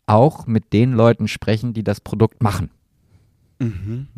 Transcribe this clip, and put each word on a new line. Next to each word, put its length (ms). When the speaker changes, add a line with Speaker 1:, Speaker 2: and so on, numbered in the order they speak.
Speaker 1:
auch 400
mit 260
den 220
Leuten 340
sprechen, 460
die 100
das 180
Produkt 420
machen. 260
Speaker 2:
Mhm. 480